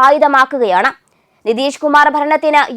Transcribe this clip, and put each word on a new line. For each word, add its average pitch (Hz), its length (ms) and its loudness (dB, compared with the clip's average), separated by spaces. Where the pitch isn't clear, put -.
ആയുധമാക്കുകയാണ്. 262 880 0
നിതീഷ് 262 340 -4
കുമാർ 294 320 2
ഭരണത്തിന് 302 480 0